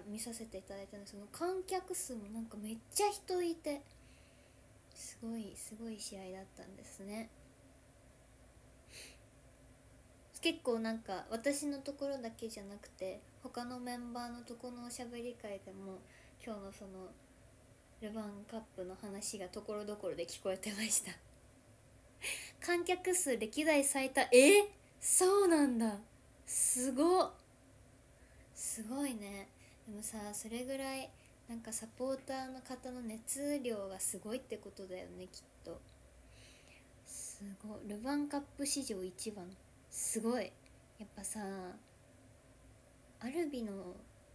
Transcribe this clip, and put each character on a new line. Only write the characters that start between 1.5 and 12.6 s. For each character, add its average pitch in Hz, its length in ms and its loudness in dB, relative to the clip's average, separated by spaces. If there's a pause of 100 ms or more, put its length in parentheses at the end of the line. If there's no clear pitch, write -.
客 370 320 -4
数 254 220 -4
も 208 140 -10
な 226 100 -6
ん 226 60 -6
か 208 100 -12
め 214 160 -6
っ 226 60 -8 (140)
ち 415 120 6
ゃ 415 60 6
人 370 300 -2
い 339 140 2
て、 285 300 -4 (1080)
す - 300 -12
ご 226 140 -4
い、 208 180 -8
す - 220 -10
ご 226 120 -8
い 214 120 -6
試 202 180 -8
合 185 140 -8
だ 190 100 -8
っ 196 40 -16 (100)
た 185 80 -14
ん 190 100 -16
で - 100 -16
す - 160 -16
ね。 214 300 -8 (3000)
結 330 200 2
構 226 200 2
な 226 120 -2
ん 226 60 -4
か、 196 320 -6
私 277 360 0
の 285 120 -2
と 277 140 -6
こ 285 160 -4
ろ 277 100 -2
だ 226 140 -6
け 226 160 -8
じ 220 120 -10